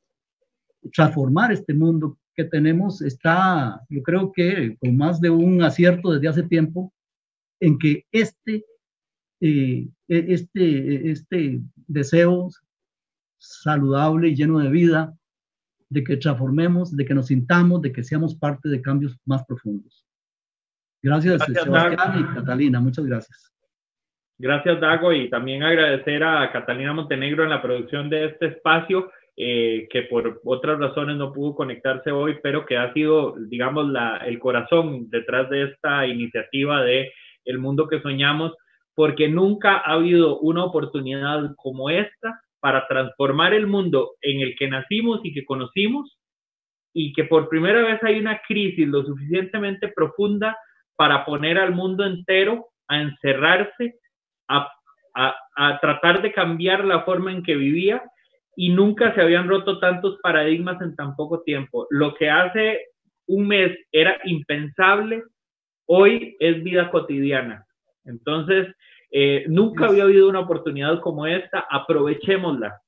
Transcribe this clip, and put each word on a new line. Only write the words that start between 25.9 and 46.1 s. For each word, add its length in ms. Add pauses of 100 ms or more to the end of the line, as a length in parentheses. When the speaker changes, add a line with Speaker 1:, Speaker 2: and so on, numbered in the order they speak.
Speaker 2:
a 280
Catalina 400
Montenegro 520
en 60
la 120
producción 480
de 160
este 200
espacio, 640 (260)
eh, 540
que 120
por 420
otras 340
razones 380
no 160
pudo 220
conectarse 560
hoy, 320
pero 240
que 100
ha 160
sido, 420 (140)
digamos, 400
la, 300
el 200
corazón 720
detrás 400
de 200
esta 360
iniciativa 760
de 300 (320)
El 140
Mundo 280
que 160
Soñamos, 500 (420)
porque 340
nunca 480
ha 160
habido 480
una 240
oportunidad 920
como 340
esta 500 (200)
para 280
transformar 680
el 120
mundo 460 (100)
en 180
el 180
que 100
nacimos 540
y 100
que 120
conocimos, 760 (760)